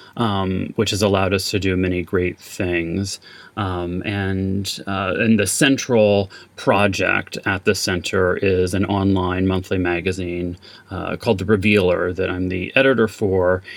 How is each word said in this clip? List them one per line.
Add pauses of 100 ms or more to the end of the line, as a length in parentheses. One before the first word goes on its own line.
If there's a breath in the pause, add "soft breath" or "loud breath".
(180 loud breath)
um,
which
has
allowed
us
to
do
many
great
things. (380 loud breath)
Um,
and,
uh,
and
the
central (240 loud breath)
project
at
the
center
is
an
online
monthly
magazine, (340 loud breath)
uh,
called
The
Revealer
that
I'm
the
editor
for. (160 loud breath)